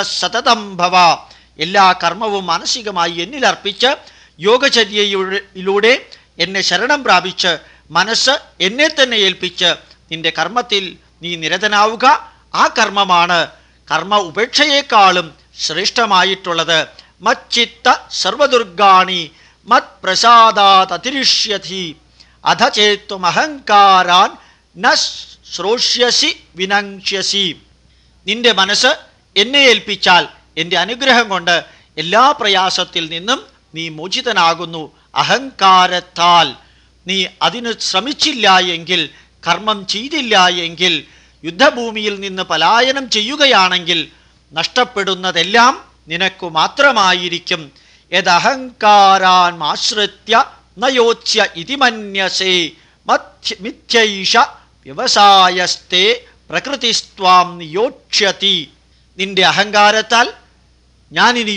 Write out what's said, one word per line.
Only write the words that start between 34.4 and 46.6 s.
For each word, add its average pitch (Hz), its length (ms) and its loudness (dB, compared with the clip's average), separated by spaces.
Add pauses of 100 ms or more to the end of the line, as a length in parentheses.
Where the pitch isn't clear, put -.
അഹങ്കാരത്താൽ 180 1300 2 (640)
നീ 190 80 -4 (240)
അതിന് 226 300 -4 (160)
ശ്രമിച്ചില്ല 247 580 -4 (300)
എങ്കിൽ, 170 260 -4 (460)
കർമ്മം 202 320 -2 (140)
ചെയ്തില്ല 247 420 -4 (300)
എങ്കിൽ, 170 280 -2 (500)
യുദ്ധഭൂമിയിൽ 214 800 -2
നിന്ന് 185 280 -8
പലായനം 240 540 0 (100)
ചെയ്യുകയാണെങ്കിൽ 190 840 0 (540)
നഷ്ടപ്പെടുന്നതെല്ലാം 190 1200 0 (340)
നിനക്കു 180 400 -6 (100)
മാത്രമായിരിക്കും. 180 1040 0 (500)